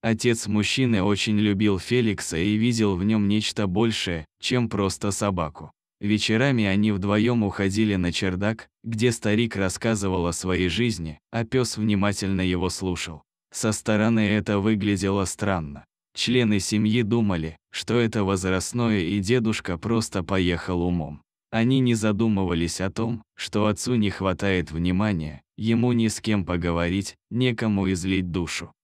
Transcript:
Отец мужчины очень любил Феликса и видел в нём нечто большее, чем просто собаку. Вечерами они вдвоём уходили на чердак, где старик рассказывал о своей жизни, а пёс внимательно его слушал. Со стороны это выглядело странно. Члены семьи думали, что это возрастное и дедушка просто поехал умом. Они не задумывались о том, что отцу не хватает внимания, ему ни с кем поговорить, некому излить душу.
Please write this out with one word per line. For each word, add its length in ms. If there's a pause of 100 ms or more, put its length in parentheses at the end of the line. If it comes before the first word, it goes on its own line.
Отец 460
мужчины 540
очень 360
любил 400
Феликса 580
и 200
видел 400
в 80
нём 240
нечто 380
большее, 600 (140)
чем 280
просто 440
собаку. 580 (300)
Вечерами 640
они 280
вдвоём 520
уходили 500
на 180
чердак, 560 (140)
где 300
старик 420
рассказывал 720
о 60
своей 360
жизни, 500 (120)
а 140
пёс 320
внимательно 640
его 280
слушал. 540 (300)
Со 180
стороны 560
это 320
выглядело 680
странно. 600 (320)
Члены 440
семьи 420
думали, 540 (160)
что 260
это 240
возрастное 800
и 180
дедушка 600
просто 440
поехал 600
умом. 400 (280)
Они 300
не 140
задумывались 840
о 100
том, 320 (140)
что 300
отцу 300
не 140
хватает 600
внимания, 720 (140)
ему 360
ни 140
с 140
кем 240
поговорить, 720 (140)
некому 640
излить 380
душу. 420 (120)